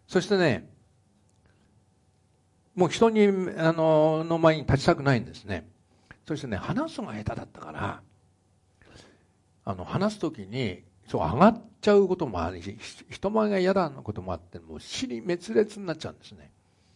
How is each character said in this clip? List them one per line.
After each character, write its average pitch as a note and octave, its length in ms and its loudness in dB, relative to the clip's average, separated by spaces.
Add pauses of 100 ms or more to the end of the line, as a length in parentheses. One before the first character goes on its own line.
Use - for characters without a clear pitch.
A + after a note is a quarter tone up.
そ F#3 140 0
し - 80 -8
て G3+ 80 2
ね、 C#3 320 2 (2000)
も F3+ 120 2
う - 40 0
人 A3+ 180 4
に、 G#3+ 180 6 (300)
あ E3 160 2
の、 D#3+ 500 4
の E3 140 0
前 D#3+ 200 6
に C3+ 100 -6
立 C3+ 120 2
ち - 60 -4
た E3+ 100 6
く C#3 80 -4
な C3+ 140 4
い G#2+ 60 2
ん - 20 -8
で D#2+ 80 -16
す - 140 -20
ね。 F#2 200 -6 (600)
そ D#3 100 -6
し - 60 -10
て C#3+ 40 -12
ね、 F3+ 120 -6
話 C#4 380 -4
す C4 40 -10
の F#3+ 80 -10
が A2+ 60 -10
下 G#2+ 180 -6
手 A2+ 40 -8
だ - 80 -12
っ - 20 -18
た - 160 -20
か D#2 100 -16
ら、 - 300 -8 (1600)
あ G2 100 -6
の、 F2+ 120 -12
話 G#3 280 -2
す - 40 -18
時 A#2 280 -8
に、 G#2+ 380 -6 (220)
そ - 120 -4
う、 - 40 0
上 E2 160 -2
が F#3+ 100 8
っ A3+ 140 0 (180)
ち - 80 0
ゃ G#3 60 6
う G3+ 120 6
こ F3+ 100 0
と E3+ 100 -4
も F2+ 160 -4
あ E2+ 80 -2
る F2+ 120 -12
し、 G2 160 -12
ひ-、 - 300 -18
人 - 220 -6
前 G#3+ 180 0
が G3+ 100 0
嫌 F#3 140 2
だ F#3 160 2
の C3+ 140 -12
こ G#2+ 100 -8
と - 80 -8
も F#2 140 -6
あ - 20 -6
っ - 40 -10
て、 - 180 -20
も E2 160 -16
う D2+ 60 -12
尻 B3 420 -8
滅 F3+ 320 -6
裂 G#3+ 260 2
に G3 60 -10
な D#3+ 80 -6
っ - 20 -10
ち - 80 -14
ゃ F#2+ 60 -8
う - 20 -18
ん - 60 -20
で - 80 -20
す - 60 -20
ね。 D#2+ 180 -20 (460)